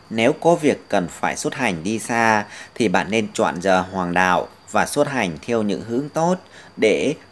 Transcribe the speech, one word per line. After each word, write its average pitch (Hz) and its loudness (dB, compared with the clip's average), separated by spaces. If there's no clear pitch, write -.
nếu 113 4
có 165 2
việc 151 0
cần 92 0
phải - -4
xuất - -4
hành 101 -2
đi 107 -2
xa 113 2
thì 110 0
bạn 90 0
nên 107 0
chọn 87 0
giờ 92 4
hoàng 90 -4
đạo 90 2
và 98 0
xuất 147 0
hành 107 -2
theo 117 0
những 98 -2
hướng 131 -4
tốt 165 0
để 110 2